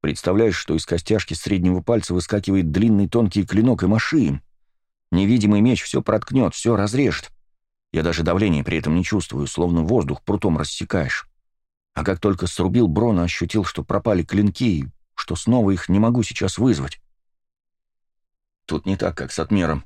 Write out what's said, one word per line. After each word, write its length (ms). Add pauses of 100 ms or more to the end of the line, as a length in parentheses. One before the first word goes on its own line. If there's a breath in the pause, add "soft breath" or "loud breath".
представляешь, 540
что 200
из 100
костяшки 480
среднего 480
пальца 320
выскакивает 580
длинный 360
тонкий 380
клинок, 380
и 40
маши 320
им. 220 (680)
Невидимый 500
меч 220
всё 180
проткнёт, 540
всё 200
разрежет. 560 (640)
Я 100
даже 200
давления 400
при 140
этом 180
не 80
чувствую, 440
словно 340
воздух 420
прутом 340
рассекаешь. 680 (680)
А 100
как 160
только 280
срубил 400
Брона, 360
ощутил, 420
что 180
пропали 400
клинки, 560
и 60 (280)
что 220
снова 360
их 180
не 100
могу 240
сейчас 340
вызвать. 440 (1600)
Тут 200
не 100
так, 200
как 160
с 80
отмером. 460